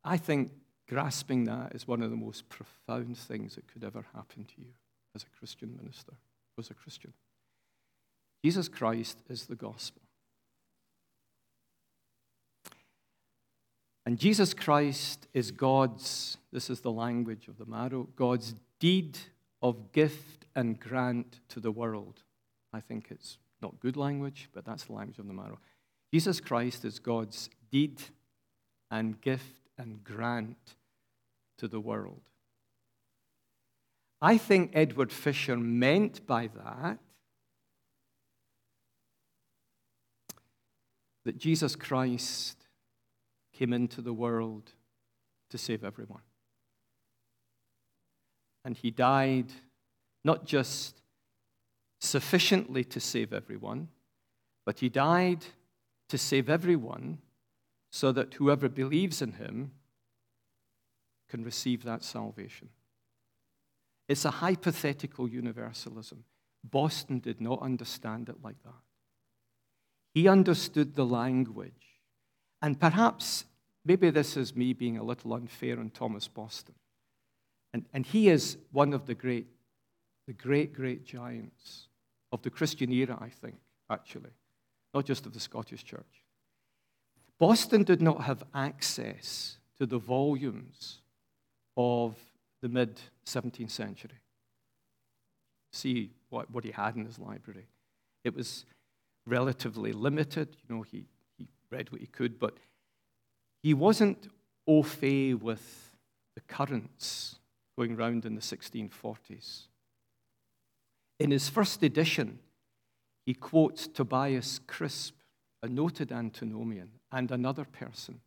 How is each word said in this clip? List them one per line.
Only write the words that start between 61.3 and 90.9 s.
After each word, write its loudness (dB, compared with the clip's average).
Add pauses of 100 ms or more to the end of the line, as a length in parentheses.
receive -2
that -6
salvation. -10 (1400)
It's 2
a 4
hypothetical 0
universalism. -10 (380)
Boston 0
did -6
not -2
understand -6
it -14
like -16
that. -20 (1400)
He 8
understood 6
the 2
language. -2 (600)
And 0
perhaps, 4 (400)
maybe 8
this 2
is -2
me 2
being -2
a -6
little -4
unfair -6
on -8
Thomas -6
Boston. -14 (1000)
And, -6
and -4
he 8
is 6 (160)
one 6
of -2
the -4
great, -4 (800)
the -12
great, 2
great -6
giants -14 (440)
of -6
the -4
Christian -2
era, 0
I -12
think, -16 (340)
actually, -8 (640)
not 0
just -4
of -14
the -12
Scottish -12
Church. -20 (1120)
Boston 8
did 6
not 6
have -2 (120)
access -6 (180)
to 0
the -2
volumes -2 (720)